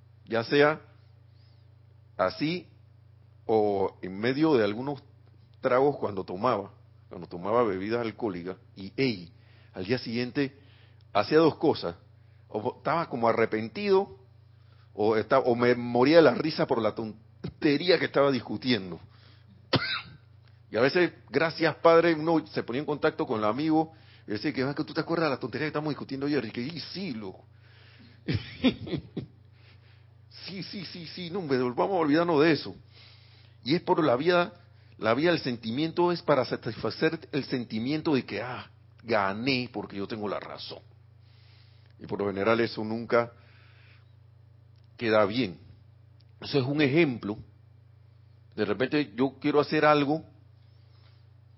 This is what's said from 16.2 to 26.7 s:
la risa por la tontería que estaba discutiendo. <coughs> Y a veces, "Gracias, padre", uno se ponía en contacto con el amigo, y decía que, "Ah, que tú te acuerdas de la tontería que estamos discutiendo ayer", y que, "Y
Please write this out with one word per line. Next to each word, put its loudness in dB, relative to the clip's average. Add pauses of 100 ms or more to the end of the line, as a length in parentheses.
la 8
risa -2
por 0
la 0
tontería -2
que -2
estaba 4
discutiendo. -2 (720)
<coughs> 2 (920)
Y -2
a 4
veces, 2 (180)
"Gracias, 0
padre", 6
uno 0
se -4
ponía -6
en -6
contacto -2
con -2
el -2
amigo, 0 (340)
y -10
decía -6
que, -2
"Ah, -4
que -6
tú -16
te -4
acuerdas -2
de 0
la -6
tontería -6
que -4
estamos -6
discutiendo -8
ayer", -2
y -10
que, -8
"Y -10